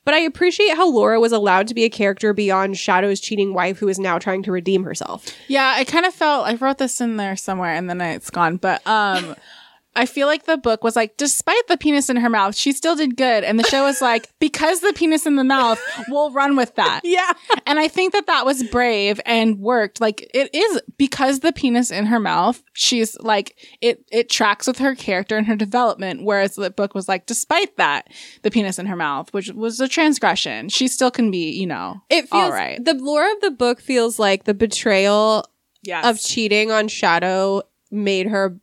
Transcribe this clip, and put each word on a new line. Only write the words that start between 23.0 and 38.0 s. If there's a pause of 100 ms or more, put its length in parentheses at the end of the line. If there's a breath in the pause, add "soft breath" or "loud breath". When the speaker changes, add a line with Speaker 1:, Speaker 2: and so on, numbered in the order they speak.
Speaker 2:
like, (240 loud breath)
it,
it
tracks
with
her
character
and
her
development.
Whereas
the
book
was
like,
"Despite
that, (340 loud breath)
the
penis
in
her
mouth,"
which
was
a
transgression,
she
still
can
be,
you
know, (100)
Speaker 1:
It
feels, (120)
Speaker 2:
all
right.
Speaker 1:
the
lore
of
the
book
feels
like
the
betrayal (380)
Speaker 2:
Yes.
Speaker 1:
of
cheating
on
Shadow (280)
made